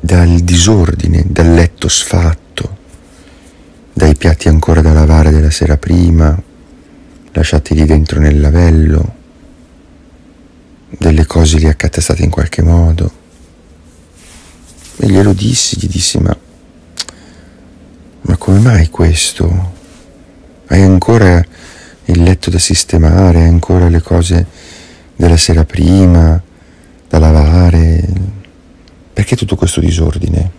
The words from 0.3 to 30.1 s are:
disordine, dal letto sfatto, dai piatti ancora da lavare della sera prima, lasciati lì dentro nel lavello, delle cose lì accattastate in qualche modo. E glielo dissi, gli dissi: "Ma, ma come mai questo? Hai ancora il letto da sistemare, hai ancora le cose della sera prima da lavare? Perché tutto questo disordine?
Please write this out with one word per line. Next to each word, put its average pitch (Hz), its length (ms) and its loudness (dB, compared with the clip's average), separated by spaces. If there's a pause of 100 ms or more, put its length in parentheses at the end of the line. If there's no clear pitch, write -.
disordine, 87 880 0
dal 82 260 2
letto 82 340 0
sfatto, - 880 -4 (1160)
dai 78 220 2
piatti - 320 -2
ancora 80 340 2
da 80 120 2
lavare 78 360 4
della 76 220 2
sera 78 260 -2
prima, 85 580 0 (1000)
lasciati 78 420 -4
lì 78 100 0
dentro 78 340 0
nel 73 200 2
lavello, 78 760 0 (1700)
delle 78 360 0
cose 80 340 0
lì 80 80 0
accattastate 80 560 -2
in 85 80 -2
qualche 80 320 -4
modo. 85 480 0 (1900)
E 120 100 -2
glielo 98 260 0
dissi, 107 440 -4
gli - 100 -8
dissi: 87 300 -6
"Ma, 87 180 -2 (1900)
ma - 160 -4
come 98 220 0
mai 107 300 2
questo? 87 840 -4 (920)
Hai 95 160 0
ancora 95 640 2 (640)
il 85 180 0
letto 87 260 0
da 87 100 -2
sistemare, 85 840 0
hai 82 60 4
ancora 87 400 2
le 85 140 0
cose 85 440 -2 (680)
della 82 220 2
sera 80 260 0
prima 85 800 2 (680)
da 82 120 0
lavare? 82 1080 2 (840)
Perché 104 220 -2
tutto - 200 -6
questo 85 260 -4
disordine? 82 760 -4